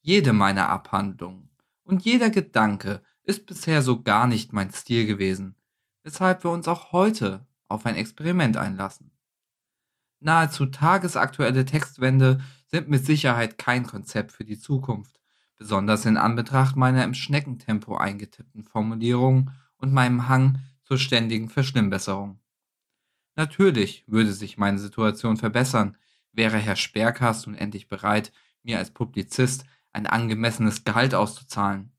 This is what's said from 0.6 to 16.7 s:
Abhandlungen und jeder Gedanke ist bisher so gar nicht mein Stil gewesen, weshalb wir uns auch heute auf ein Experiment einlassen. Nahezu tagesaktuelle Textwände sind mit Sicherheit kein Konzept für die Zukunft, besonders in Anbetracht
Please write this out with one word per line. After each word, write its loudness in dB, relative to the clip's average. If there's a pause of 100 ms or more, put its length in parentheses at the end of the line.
Abhandlungen -6 (320)
und -2
jeder 4
Gedanke 0 (220)
ist -6
bisher 0
so 0
gar 2
nicht -2
mein -4
Stil -2
gewesen, -4 (480)
weshalb -2
wir 0
uns -4
auch -4
heute 0 (200)
auf -6
ein -2
Experiment -2
einlassen. -8 (1080)
Nahezu 2
tagesaktuelle 0
Textwände 2 (260)
sind -4
mit 2
Sicherheit 0
kein -2
Konzept -8
für -14
die -10
Zukunft, -6 (400)
besonders 0
in 4
Anbetracht 2